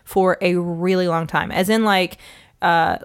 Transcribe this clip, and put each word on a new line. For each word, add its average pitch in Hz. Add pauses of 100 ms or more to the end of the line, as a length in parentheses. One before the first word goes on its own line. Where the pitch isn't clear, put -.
for 185
a 180
really 175
long 165
time. -
As 180
in, 220
like, 185 (440)
uh, 165